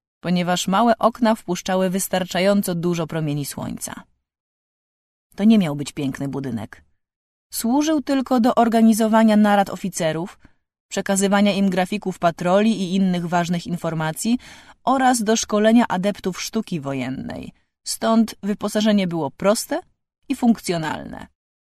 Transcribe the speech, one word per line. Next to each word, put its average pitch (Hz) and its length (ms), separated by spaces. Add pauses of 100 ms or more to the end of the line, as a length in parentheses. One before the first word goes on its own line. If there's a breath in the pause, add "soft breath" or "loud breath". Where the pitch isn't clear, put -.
(200)
ponieważ 175 480
małe 220 300
okna 226 360
wpuszczały 185 560
wystarczająco 190 840
dużo 170 320
promieni 147 400
słońca. - 560 (1300)
To 196 80
nie 220 140
miał 151 180
być 143 160
piękny 139 360
budynek. 131 560 (680)
Służył 294 500
tylko 262 380
do 233 140
organizowania 226 840
narad 202 340
oficerów, 170 680 (500 soft breath)
przekazywania 196 640
im 196 180
grafików 185 480
patroli 185 640
i 180 120
innych 180 340
ważnych 170 380
informacji 165 720 (460 loud breath)
oraz 254 380
do 220 140
szkolenia 220 520
adeptów 185 540
sztuki 196 380
wojennej. 131 720 (340)
Stąd 226 560
wyposażenie 208 640
było 160 240
proste 226 500 (480)
i 269 80
funkcjonalne. 165 880 (480)